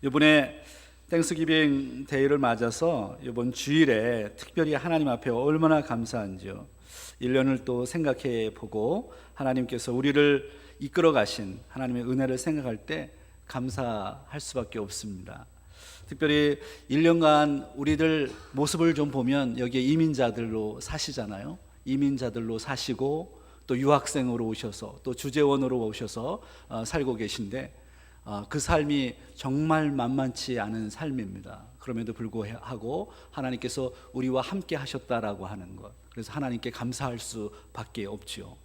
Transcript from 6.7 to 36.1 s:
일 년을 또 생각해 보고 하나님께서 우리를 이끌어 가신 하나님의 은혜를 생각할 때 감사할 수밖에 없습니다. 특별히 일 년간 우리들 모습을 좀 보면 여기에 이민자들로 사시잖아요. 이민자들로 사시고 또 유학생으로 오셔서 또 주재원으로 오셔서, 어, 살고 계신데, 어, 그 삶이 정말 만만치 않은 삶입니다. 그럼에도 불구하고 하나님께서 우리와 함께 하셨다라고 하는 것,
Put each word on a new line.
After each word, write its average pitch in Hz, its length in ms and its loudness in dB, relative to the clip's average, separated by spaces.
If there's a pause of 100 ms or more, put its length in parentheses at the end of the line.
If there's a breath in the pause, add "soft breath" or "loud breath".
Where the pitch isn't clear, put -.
일 127 160 0
년을 131 320 2
또 123 180 0
생각해 123 680 -2
보고 113 580 -4 (220 loud breath)
하나님께서 127 580 -2
우리를 143 580 4 (280 loud breath)
이끌어 160 340 4
가신 104 560 0
하나님의 123 360 -4
은혜를 131 340 -2
생각할 131 400 -4
때 156 320 -8 (360 soft breath)
감사할 123 960 -6
수밖에 117 380 -6
없습니다. 101 680 -10 (600 loud breath)
특별히 147 520 4 (300 loud breath)
일 143 140 4
년간 151 720 6
우리들 151 580 2 (200)
모습을 156 420 2
좀 147 160 0
보면 131 480 0
여기에 127 240 0
이민자들로 117 1000 2
사시잖아요. 123 760 -8 (260 soft breath)
이민자들로 123 720 0
사시고 139 800 -4 (280 loud breath)
또 131 100 0
유학생으로 131 720 2
오셔서 110 560 -8
또 127 100 -6
주재원으로 139 720 2
오셔서, 117 560 -6 (260 loud breath)
어, 113 160 -6
살고 131 300 -2
계신데, 110 580 -6 (520 soft breath)
어, 104 240 -8
그 156 100 -4
삶이 147 560 2 (200 loud breath)
정말 151 580 0
만만치 131 680 -2
않은 107 320 -4
삶입니다. 107 720 -8 (160)
그럼에도 117 340 -6
불구하고 113 1000 -8 (180 loud breath)
하나님께서 127 640 -4 (200 loud breath)
우리와 127 300 0
함께 190 320 -4
하셨다라고 113 720 -4
하는 95 300 -12
것, 101 160 -16 (180)